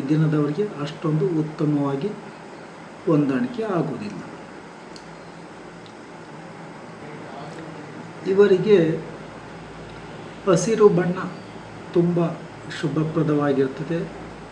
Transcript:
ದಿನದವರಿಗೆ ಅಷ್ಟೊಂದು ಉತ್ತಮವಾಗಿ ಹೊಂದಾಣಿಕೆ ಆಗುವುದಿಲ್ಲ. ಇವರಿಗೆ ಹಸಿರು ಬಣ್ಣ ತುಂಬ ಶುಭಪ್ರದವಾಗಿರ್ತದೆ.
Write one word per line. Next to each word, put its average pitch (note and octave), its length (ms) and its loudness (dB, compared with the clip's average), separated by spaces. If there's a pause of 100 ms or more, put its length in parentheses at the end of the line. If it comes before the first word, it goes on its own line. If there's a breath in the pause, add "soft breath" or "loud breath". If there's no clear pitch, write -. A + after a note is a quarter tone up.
ದಿನದವರಿಗೆ D3+ 540 4 (200)
ಅಷ್ಟೊಂದು D#3 420 0 (160)
ಉತ್ತಮವಾಗಿ D3 680 0 (960)
ಹೊಂದಾಣಿಕೆ C#3+ 580 2 (140)
ಆಗುವುದಿಲ್ಲ. G#2 420 -4 (4000)
ಇವರಿಗೆ G3 460 8 (1700)
ಹಸಿರು G#3 400 8 (100)
ಬಣ್ಣ F3 180 2 (760)
ತುಂಬ E3+ 320 6 (520)
ಶುಭಪ್ರದವಾಗಿರ್ತದೆ. D3 1200 2 (520)